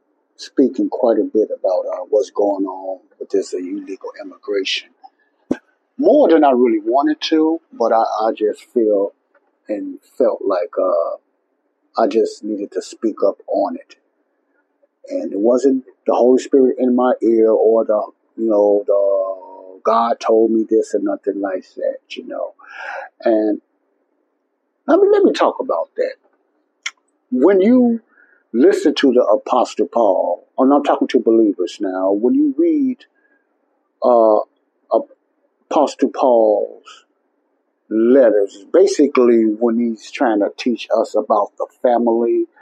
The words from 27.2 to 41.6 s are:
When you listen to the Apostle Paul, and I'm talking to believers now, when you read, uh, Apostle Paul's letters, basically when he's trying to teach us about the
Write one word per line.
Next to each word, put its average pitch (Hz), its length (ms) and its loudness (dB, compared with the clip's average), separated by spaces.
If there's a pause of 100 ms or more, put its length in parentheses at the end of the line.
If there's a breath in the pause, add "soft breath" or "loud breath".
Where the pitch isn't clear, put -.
When 202 280 4
you 233 400 2 (520 soft breath)
listen 151 420 2
to 135 180 2
the 120 100 4
Apostle 107 640 0
Paul, 92 580 0 (100)
and 135 160 2
I'm 143 120 2
talking 147 240 -2
to - 100 0
believers 107 600 0
now, 95 320 -4
when 113 220 0
you 143 220 0
read, 147 500 -2 (960)
uh, 113 340 4 (1300)
Apostle 135 420 0
Paul's 110 920 0 (840)
letters, 110 840 2
basically 120 760 4
when 113 340 -2
he's 117 320 -6
trying 113 260 -2
to 101 180 0
teach 117 300 -4 (100)
us 110 200 -2
about 107 420 -2
the - 80 -6 (160)